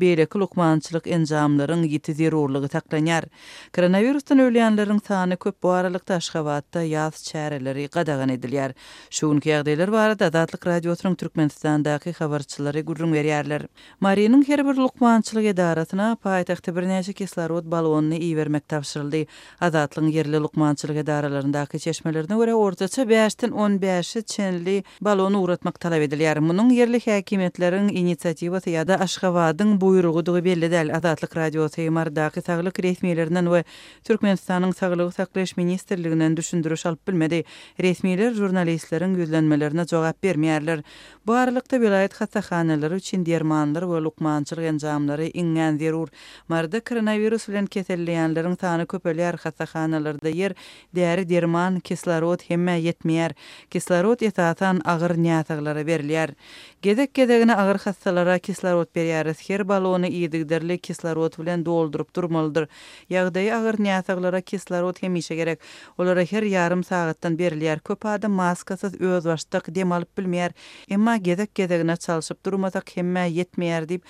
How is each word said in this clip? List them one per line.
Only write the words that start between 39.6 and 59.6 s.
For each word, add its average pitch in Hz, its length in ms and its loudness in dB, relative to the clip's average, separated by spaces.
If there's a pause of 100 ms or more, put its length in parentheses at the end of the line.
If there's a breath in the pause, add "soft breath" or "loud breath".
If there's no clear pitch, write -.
jogap 160 320 0
bermeýärler. 156 600 0 (440 loud breath)
Bu 220 60 2
aralykda 254 480 0
vilayet 196 320 2
hassahanaları 165 840 -2
üçin 185 300 -4
dermanlar 156 560 0
we 180 160 -2
lukmançylyk 156 680 -2
enjamlary 147 680 -2
iňen 160 440 0
zerur. 160 300 -2 (400 loud breath)
Marda 165 320 -2
koronavirus 220 680 0
bilen 202 180 -2
keselleýänleriň 170 960 -2
sany 170 240 0
köpelýär. 175 580 -2
Hassahanalarda 156 880 -4
ýer, 185 240 -2 (420 loud breath)
däri, 175 340 0
derman, 175 500 2
kislorod 170 680 -2
hemme 175 300 0
ýetmeýär. 165 540 0 (360 loud breath)
Kislorod 185 520 0
esasan 185 640 2
agyr 170 320 0
ňataglara 156 680 0
berilýär. 156 480 -2 (460 loud breath)
Gezek-gezegine 233 720 4
agyr 196 300 2
hassalara 180 540 0
kislorod 175 560 -2
berýär. 160 380 0 (140)
Her 196 160 -2